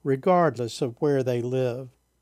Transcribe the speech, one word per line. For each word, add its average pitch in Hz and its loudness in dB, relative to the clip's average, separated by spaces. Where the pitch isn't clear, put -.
regardless 135 0
of 123 -4
where 143 2
they 123 -2
live. 127 -4